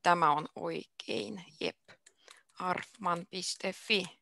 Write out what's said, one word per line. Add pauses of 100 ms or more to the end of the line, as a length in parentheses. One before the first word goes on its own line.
Tämä
on
oikein, (160)
jep. (800)
Arfman
piste
fi. (180)